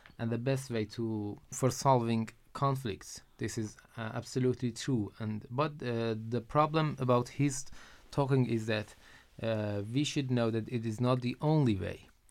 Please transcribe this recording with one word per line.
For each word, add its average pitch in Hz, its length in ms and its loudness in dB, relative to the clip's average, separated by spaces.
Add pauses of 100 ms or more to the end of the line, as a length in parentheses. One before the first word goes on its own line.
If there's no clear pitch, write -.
(180)
and 117 120 -2
the 117 60 0
best 135 340 -2
way 110 140 0 (120)
to, 107 420 -4 (140)
for 127 180 2
solving 117 580 2 (240)
conflicts. 135 720 -4 (160)
This 113 180 -4
is, 107 200 -6 (200)
uh, 113 180 -6
absolutely 127 580 0
true. 113 480 -2
And, 107 300 -4
but, 151 220 0 (100)
uh, 113 340 0 (120)
the 113 180 -2
problem 151 520 2
about 123 300 4
his 139 360 0 (460)
talking 135 360 4
is 113 200 0
that, 107 280 -2 (480)
uh, 107 480 0
we 139 140 2
should 139 260 -2
know 117 200 4
that 110 180 0
it 117 160 -4
is 113 160 -2
not 123 220 4
the 123 180 -2
only 147 360 4
way. 92 320 -6 (220)